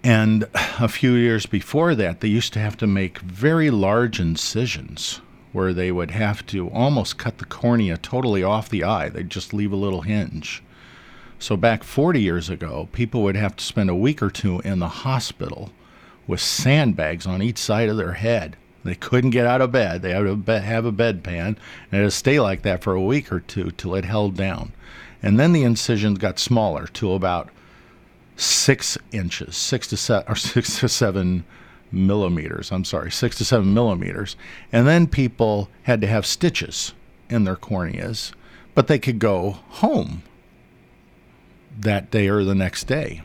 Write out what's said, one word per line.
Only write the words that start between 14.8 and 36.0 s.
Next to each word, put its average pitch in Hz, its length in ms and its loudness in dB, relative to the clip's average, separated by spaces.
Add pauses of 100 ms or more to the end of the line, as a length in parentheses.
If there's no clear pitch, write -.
hospital - 840 -6 (560)
with - 160 -2
sandbags 95 840 2
on 92 160 -2
each 117 160 -2
side 110 300 0
of 110 80 -2
their 90 160 -2
head. 95 440 -2 (260)
They 87 120 -4
couldn't 127 340 2
get 120 160 2
out 127 160 4
of 123 100 2
bed. 92 300 0
They 92 100 -2
had 98 120 2
to 101 120 2
be-, 107 180 0
have 113 320 0
a 117 60 0
bedpan, 95 640 -2 (360)
and 101 100 2
it - 0 -
would 104 120 2
stay 143 260 2
like 98 240 0
that 92 200 0
for 98 100 0
a 92 80 2
week 120 300 0
or 90 80 -2
two 92 320 -6
till 90 220 -6
it 95 120 -2
held 104 300 0
down. 95 380 -4 (480)
And 104 180 4
then 170 140 8
the 156 80 6
incisions 110 560 2
got 95 220 -2
smaller 104 480 2
to 95 260 -2
about 90 360 0 (840)
six - 640 0 (140)
inches, - 440 -6
six - 340 -4
to 101 80 -4
se-, 107 300 0
or 104 80 -2
<laughs> - 0 -
six - 440 -2
to 117 100 0
seven 90 560 0 (460)
millimeters. 92 800 0
I'm 92 120 -2
sorry, - 280 -4
six - 260 -2
to 104 80 -2
seven 101 300 4
millimeters. 95 600 0 (360)
And 120 160 6
then 170 180 6
people 113 640 0 (140)
had 117 180 2